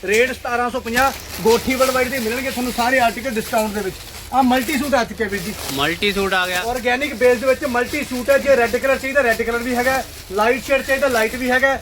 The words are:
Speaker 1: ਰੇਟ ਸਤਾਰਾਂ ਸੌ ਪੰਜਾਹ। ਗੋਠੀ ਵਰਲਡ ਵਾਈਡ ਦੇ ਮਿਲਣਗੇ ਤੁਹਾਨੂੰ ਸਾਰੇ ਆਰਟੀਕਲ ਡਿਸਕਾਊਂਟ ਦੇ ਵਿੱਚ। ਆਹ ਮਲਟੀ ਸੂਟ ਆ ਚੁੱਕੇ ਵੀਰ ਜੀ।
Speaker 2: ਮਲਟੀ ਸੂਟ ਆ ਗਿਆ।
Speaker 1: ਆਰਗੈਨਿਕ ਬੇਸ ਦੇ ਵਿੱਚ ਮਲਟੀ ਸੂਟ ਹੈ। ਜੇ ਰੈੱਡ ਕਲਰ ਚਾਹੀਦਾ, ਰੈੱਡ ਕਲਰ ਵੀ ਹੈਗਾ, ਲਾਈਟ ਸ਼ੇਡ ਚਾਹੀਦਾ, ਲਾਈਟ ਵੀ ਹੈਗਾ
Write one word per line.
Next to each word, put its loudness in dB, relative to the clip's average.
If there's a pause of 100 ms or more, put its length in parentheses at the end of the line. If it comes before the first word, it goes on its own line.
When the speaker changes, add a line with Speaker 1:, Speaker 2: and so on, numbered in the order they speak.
Speaker 1:
ਰੇਟ 2
ਸਤਾਰਾਂ -4
ਸੌ -6
ਪੰਜਾਹ। 0 (300)
ਗੋਠੀ 2
ਵਰਲਡ 2
ਵਾਈਡ 0
ਦੇ -4
ਮਿਲਣਗੇ -4
ਤੁਹਾਨੂੰ -4
ਸਾਰੇ 2
ਆਰਟੀਕਲ 0
ਡਿਸਕਾਊਂਟ -2
ਦੇ -4
ਵਿੱਚ। -6 (360)
ਆਹ 4
ਮਲਟੀ 2
ਸੂਟ 0
ਆ 2
ਚੁੱਕੇ -6
ਵੀਰ -4
ਜੀ। -6 (180)
Speaker 2:
ਮਲਟੀ 0
ਸੂਟ 0
ਆ 2
ਗਿਆ। -2
Speaker 1:
ਆਰਗੈਨਿਕ -2
ਬੇਸ 4
ਦੇ -2
ਵਿੱਚ 2
ਮਲਟੀ -2
ਸੂਟ -4
ਹੈ। 6
ਜੇ 4
ਰੈੱਡ 2
ਕਲਰ 0
ਚਾਹੀਦਾ, 0
ਰੈੱਡ 2
ਕਲਰ -2
ਵੀ -2
ਹੈਗਾ, 0 (280)
ਲਾਈਟ 0
ਸ਼ੇਡ 0
ਚਾਹੀਦਾ, 0
ਲਾਈਟ 0
ਵੀ -2
ਹੈਗਾ 2